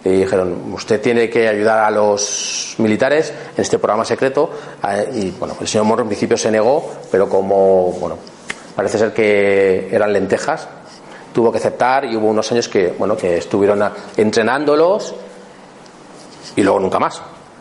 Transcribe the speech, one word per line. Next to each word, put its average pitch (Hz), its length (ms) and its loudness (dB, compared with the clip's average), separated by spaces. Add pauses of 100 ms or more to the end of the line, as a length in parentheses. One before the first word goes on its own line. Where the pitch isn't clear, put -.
y 95 60 -2
dijeron, 95 640 0
"Usted 101 280 -2
tiene 117 300 2
que 117 160 2
ayudar 110 340 2
a 110 100 2
los - 880 -2
militares 127 540 2 (220)
en 113 80 0
este 226 160 0
programa 113 260 0
secreto", 135 460 0 (380)
eh, 101 240 -2
y, 104 200 -4
bueno, - 280 -8
el - 80 -8
señor 107 180 0
Monroe 113 180 2
en 110 40 -6
principio 113 280 0
se 113 140 0
negó, 113 400 2 (200)
pero 98 180 2
como, 95 640 4
bueno, 82 240 -6 (580)
parece 101 220 -2
ser 107 160 0
que 98 800 2
eran 104 220 2
lentejas, 101 540 -2 (640)
tuvo 117 180 4
que - 60 -2
aceptar 127 480 0
y 113 100 -4
hubo 107 120 0
unos 107 220 0
años 117 160 0
que, 90 320 0
bueno, 101 160 0
que 87 220 0
estuvieron 101 460 2
a, 101 100 -2 (240)
entrenándolos 143 1000 2 (1400)
y 104 60 2
luego 98 180 4
nunca 95 180 0
más. 147 220 -2 (400)